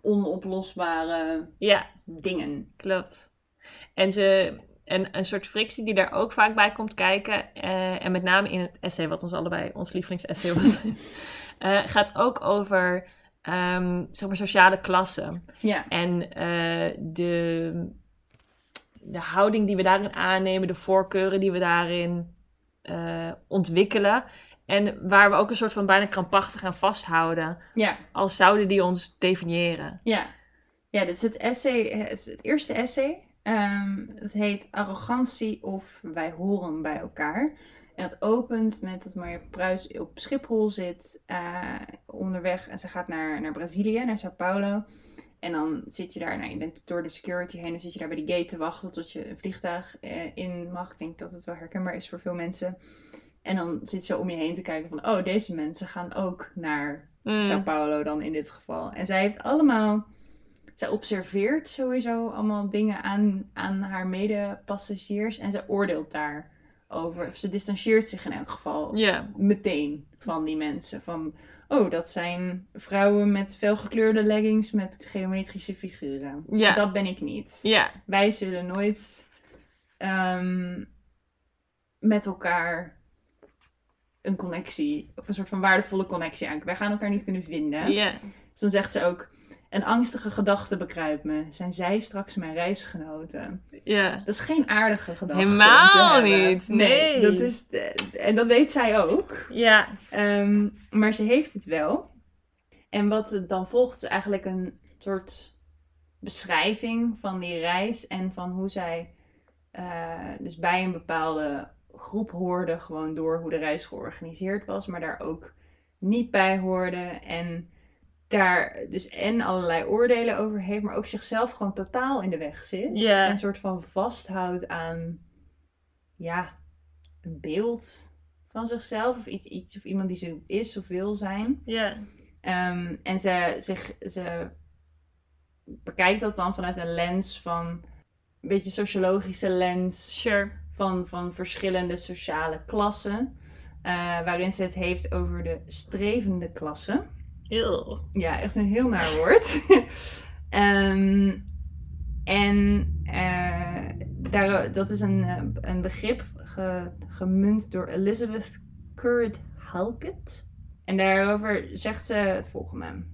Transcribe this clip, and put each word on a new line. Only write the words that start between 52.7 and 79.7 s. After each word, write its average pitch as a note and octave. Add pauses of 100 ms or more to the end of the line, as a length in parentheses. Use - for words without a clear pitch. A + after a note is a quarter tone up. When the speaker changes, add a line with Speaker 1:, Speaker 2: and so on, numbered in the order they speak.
Speaker 1:
En F#3+
dan E3+
zit -
ze F#3
om F3+
je E3+
heen D#3+
te F3+
kijken D#3+
van, D#3
"Oh, F#3+
deze F#3
mensen D#3+
gaan -
ook F3+
naar D3 (140)
Speaker 2:
Mm. G#3+
Speaker 1:
Sao G3
Paulo D3+
dan D3+
in D#3
dit D3+
geval." -
En F#3
zij F#3+
heeft G#3
allemaal, A3+ (720)
zij -
observeert G#3+
sowieso A#3
allemaal G#3
dingen G#3
aan, G3
aan G3
haar F#3+
medepassagiers G3+
en G3+
ze G3+
oordeelt F3+
daarover. D#3+
Of -
ze G3+
distancieert G#3
zich -
in -
elk -
geval -
Speaker 2:
Ja. G#3
Speaker 1:
meteen F3 (100)
van D#3+
die D#3
mensen. D3+
Van, D#3+ (360)
Oh, G#3
dat E3
zijn F3+
vrouwen G#3
met G3
felgekleurde G#3+
leggings G#3+
met F#3+
geometrische F#3+
figuren. C#3+
Speaker 2:
Ja. G#3+
Speaker 1:
Dat G#3
ben G3+
ik F3+
niet. -
Speaker 2:
Ja. G#3 (140)
Speaker 1:
Wij G3+
zullen F#3
nooit, G3+ (680)